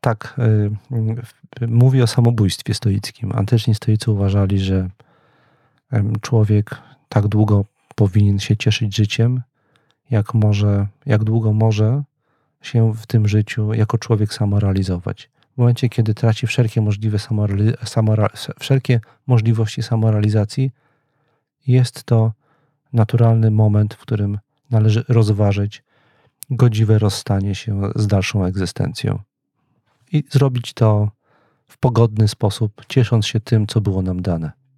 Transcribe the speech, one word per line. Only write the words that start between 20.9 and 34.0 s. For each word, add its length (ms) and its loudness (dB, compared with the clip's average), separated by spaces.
jest 380 2
to 280 2
naturalny 580 2
moment, 440 2
w 40 -20
którym 400 -4
należy 380 2
rozważyć 760 0
godziwe 480 2
rozstanie 560 -2
się 260 -6
z 100 0
dalszą 380 0
egzystencją. 720 -4
I 180 0
zrobić 440 0
to 360 2
w 120 -20
pogodny 500 2
sposób, 600 -4
ciesząc 380 2
się 140 -2
tym, 260 0
co 140 0
było 220 -2